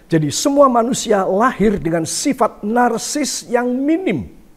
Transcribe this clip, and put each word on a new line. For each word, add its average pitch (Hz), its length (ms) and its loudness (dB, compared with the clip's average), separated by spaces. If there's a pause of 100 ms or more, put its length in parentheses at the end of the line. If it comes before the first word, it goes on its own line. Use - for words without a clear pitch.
jadi 151 240 0
semua 277 400 4
manusia 226 560 0
lahir 202 500 2
dengan 165 300 -2
sifat - 560 -2
narsis 233 840 -2
yang 240 240 -2
minim. 269 600 -2 (260)